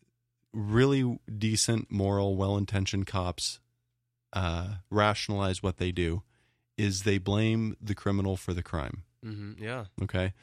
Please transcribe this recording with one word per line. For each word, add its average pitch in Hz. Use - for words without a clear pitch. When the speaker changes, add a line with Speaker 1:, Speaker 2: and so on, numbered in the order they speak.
Speaker 1:
really 123
decent, 110
moral, 98
well-intentioned 98
cops, -
uh, 87
rationalize 101
what 92
they 90
do 87
is 101
they 101
blame 110
the 107
criminal 98
for 92
the 87
crime. 78
Speaker 2:
Mm-hmm. 104
Yeah. 117
Speaker 1:
Okay? 95